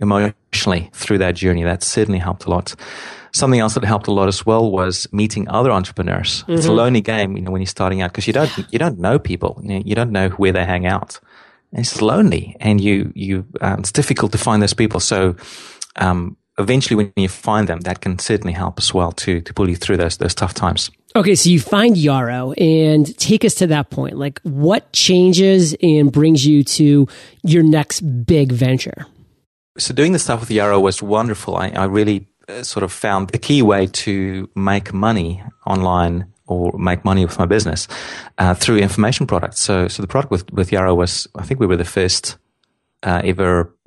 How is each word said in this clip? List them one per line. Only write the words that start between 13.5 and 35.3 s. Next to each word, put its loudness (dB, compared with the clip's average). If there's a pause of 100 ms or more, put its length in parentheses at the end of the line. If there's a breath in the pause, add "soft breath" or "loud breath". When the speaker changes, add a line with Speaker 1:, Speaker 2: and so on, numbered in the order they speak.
Speaker 1:
um, -2
it's -8
difficult 0
to -2
find 2
those 0
people. 0
So, 0 (600 loud breath)
um, -2 (220)
eventually 0
when 0
you 2
find 0
them, -4
that -6
can -4
certainly -2
help -6
as -2
well 0
to, -2
to -14
pull 0
you -2
through -2
those, 0
those -2
tough -4
times. -4 (260)
Speaker 2:
Okay, 4
so 4
you 6
find 2
Yarrow, 0
and 2
take 2
us 2
to 0
that 0
point. -6
Like, -8
what 0
changes 4
and 6
brings 4
you 6
to 4 (380 loud breath)
your 4
next 2
big 2
venture? -2 (720)
Speaker 1:
So -6
doing 2
the 2
stuff -2
with -10
Yarrow 2
was 0
wonderful. -2
I, -4
I -2
really, 0 (200)
uh, -12
sort -6
of -4
found -4
the -4
key 2
way 4
to -6
make -2
money 0 (240)